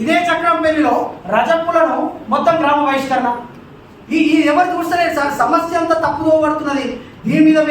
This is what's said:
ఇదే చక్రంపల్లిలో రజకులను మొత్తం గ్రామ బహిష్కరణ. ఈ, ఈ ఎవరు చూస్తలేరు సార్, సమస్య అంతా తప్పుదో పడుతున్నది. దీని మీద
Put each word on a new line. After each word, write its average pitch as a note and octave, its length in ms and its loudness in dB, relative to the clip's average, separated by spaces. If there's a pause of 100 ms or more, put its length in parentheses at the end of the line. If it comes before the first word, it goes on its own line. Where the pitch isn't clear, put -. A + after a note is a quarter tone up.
ఇదే D#4+ 160 0 (100)
చక్రంపల్లిలో D#4+ 680 0 (400)
రజకులను D#4+ 640 0 (360)
మొత్తం E4 280 2
గ్రామ D4 280 2
బహిష్కరణ. B3+ 400 -2 (840)
ఈ, D#4+ 60 2 (140)
ఈ D#4 40 4 (140)
ఎవరు F4+ 240 2
చూస్తలేరు E4+ 420 -2
సార్, C#4+ 140 -2 (100)
సమస్య E4 400 0
అంతా E4 240 0
తప్పుదో D#4 380 2
పడుతున్నది. C#4+ 420 -2 (400)
దీని D#4 220 4
మీద D#4 120 6 (120)